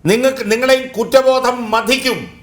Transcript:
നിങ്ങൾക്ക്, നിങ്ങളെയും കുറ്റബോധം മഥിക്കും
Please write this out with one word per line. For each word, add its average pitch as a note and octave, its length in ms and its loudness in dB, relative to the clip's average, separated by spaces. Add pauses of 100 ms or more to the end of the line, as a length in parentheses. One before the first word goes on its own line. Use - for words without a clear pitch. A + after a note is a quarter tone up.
(100)
നിങ്ങൾക്ക്, B3+ 400 0
നിങ്ങളെയും C4 340 2 (120)
കുറ്റബോധം C4 600 2 (180)
മഥിക്കും A#3 440 -2 (240)